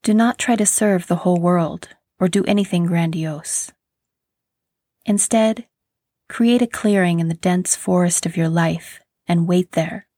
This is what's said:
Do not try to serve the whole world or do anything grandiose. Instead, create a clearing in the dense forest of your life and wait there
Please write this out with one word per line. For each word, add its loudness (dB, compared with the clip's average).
Do 2
not 2
try 0
to 0
serve 0
the 0
whole 0
world -2
or 0
do 0
anything 0
grandiose. -4
Instead, 0
create 2
a 2
clearing 0
in 0
the -2
dense 0
forest 0
of -6
your 0
life -2
and 0
wait 0
there -4